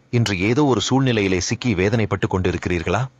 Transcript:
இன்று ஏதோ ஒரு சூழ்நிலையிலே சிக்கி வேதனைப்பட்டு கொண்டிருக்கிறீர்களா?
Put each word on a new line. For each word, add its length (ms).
இன்று 300
ஏதோ 240
ஒரு 180
சூழ்நிலையிலே 580
சிக்கி 340
வேதனைப்பட்டு 540
கொண்டிருக்கிறீர்களா? 760